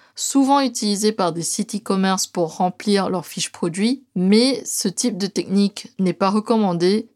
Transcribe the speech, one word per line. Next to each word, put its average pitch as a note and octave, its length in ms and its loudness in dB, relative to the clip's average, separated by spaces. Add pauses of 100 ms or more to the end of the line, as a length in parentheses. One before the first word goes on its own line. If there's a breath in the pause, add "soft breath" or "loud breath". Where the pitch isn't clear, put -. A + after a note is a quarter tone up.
(140 soft breath)
souvent C#4 460 2
utilisé G#3+ 500 0
par F#3+ 220 0
des E3 100 -6
sites - 320 -4
e-commerce F#3+ 540 0
pour E3 280 -2
remplir F#3+ 540 0
leurs F3+ 160 -4
fiches - 240 -8
produits, G3 540 -2 (100)
mais G#3+ 500 4
ce - 220 -6
type G3 320 -2
de G3 80 -2
technique - 720 -2
n'est F#3 140 2
pas F#3+ 180 0
recommandé G#3 840 2